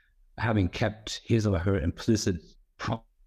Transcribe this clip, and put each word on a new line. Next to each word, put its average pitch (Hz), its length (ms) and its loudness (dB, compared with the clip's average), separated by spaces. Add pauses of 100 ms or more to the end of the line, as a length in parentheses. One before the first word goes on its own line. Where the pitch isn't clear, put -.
(380)
having 107 300 2
kept - 560 -6
his 110 220 2
or 98 120 2
her 95 200 0
implicit 95 580 0 (420)
promise - 260 -6 (220)